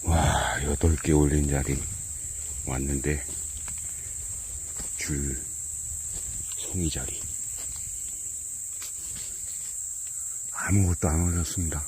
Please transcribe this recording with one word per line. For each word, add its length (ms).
와, 600
여덟 340
개 140
올린 380
자리 320
왔는데, 600
줄 460
송이 340
자리. 280
아무것도 580
안 140
올렸습니다. 640